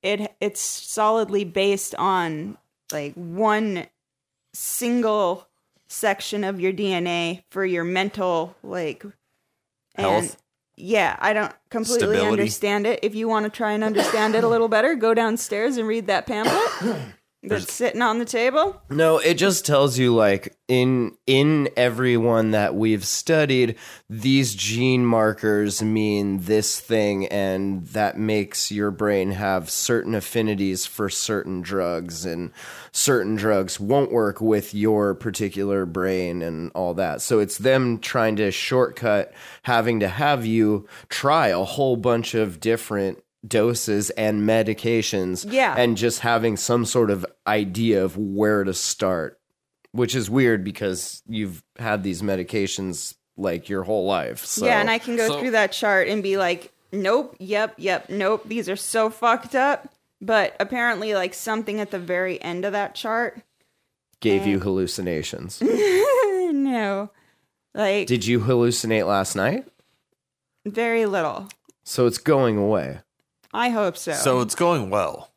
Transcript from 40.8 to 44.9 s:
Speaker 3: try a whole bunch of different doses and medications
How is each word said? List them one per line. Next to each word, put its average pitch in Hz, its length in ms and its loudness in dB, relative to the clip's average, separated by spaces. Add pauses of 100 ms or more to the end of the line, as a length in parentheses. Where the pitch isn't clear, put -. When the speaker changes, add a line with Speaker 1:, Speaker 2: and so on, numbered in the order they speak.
Speaker 3:
try 143 400 2
a 92 160 2
whole 131 320 0
bunch 117 380 0
of 98 260 0
different 104 600 0 (240)
doses 107 640 2
and 107 320 0
medications 110 1080 0